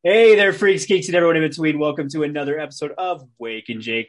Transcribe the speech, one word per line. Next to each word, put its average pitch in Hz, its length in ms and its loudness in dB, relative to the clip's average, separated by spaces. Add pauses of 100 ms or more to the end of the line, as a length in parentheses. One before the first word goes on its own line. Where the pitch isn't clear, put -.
Hey 220 340 6
there, 196 180 2
freaks, 196 320 0
geeks, 185 220 0
and 175 100 -4
everyone 170 180 4
in 160 80 2
between. 151 340 -2
Welcome 147 340 -4
to 156 120 -4
another 147 340 -6
episode 147 400 -10
of 175 300 -8 (100)
Wake 113 300 -12
and 113 140 -10
Jake. 113 280 -6